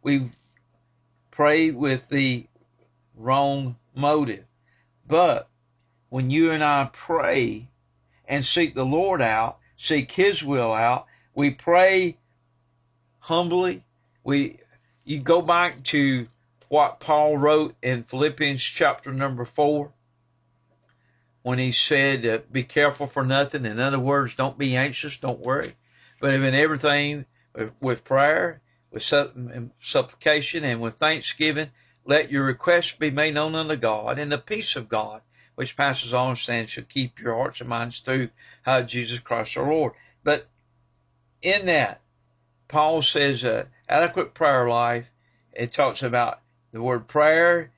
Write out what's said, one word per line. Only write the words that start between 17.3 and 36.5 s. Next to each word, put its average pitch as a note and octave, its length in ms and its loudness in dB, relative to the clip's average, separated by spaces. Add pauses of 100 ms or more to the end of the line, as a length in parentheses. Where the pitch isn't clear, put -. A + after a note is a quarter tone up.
wrote D3+ 440 2
in B2 220 -4
Philippians C#3+ 580 -2
chapter - 500 -2
number C3+ 320 -4
four, D3 480 -2 (1500)
when B2+ 160 -2
he B2+ 140 -2
said, C3+ 520 2
uh, A2+ 140 0 (140)
"Be C3 100 -2
careful D3 440 0
for C3+ 180 -4
nothing." C#3 400 0
In A2 160 -4
other C#3 180 0
words, C#3 380 0
don't C3 200 -4
be C3+ 200 -2
anxious, C#3 400 -4
don't B2 240 -6
worry. - 340 -4 (460)
But C3+ 140 2
in C3+ 200 2
everything, D3 720 2 (260)
with, A2 280 -8
with B2 240 -4
prayer, D#3 580 0 (300)
with A2 100 -10
supp-, C#3+ 320 0
and A#2+ 460 -12
supplication, D3+ 840 -2
and A#2+ 180 -2
with A#2 140 -6
thanksgiving, D#3 800 -2 (320)
let C#3+ 260 2
your C#3 140 0
requests E3+ 480 0
be D3+ 180 -4
made D3+ 240 0
known D#3 220 -2
unto D#3 180 -4
God, A2+ 460 -2
and D3 100 -6
the C#3+ 80 -2
peace - 380 -6
of A#2 120 -12
God, G#2+ 340 -6 (340)
which C3 200 -8
passes C3 380 -2
all B2+ 140 2
understanding, A#2+ 380 -4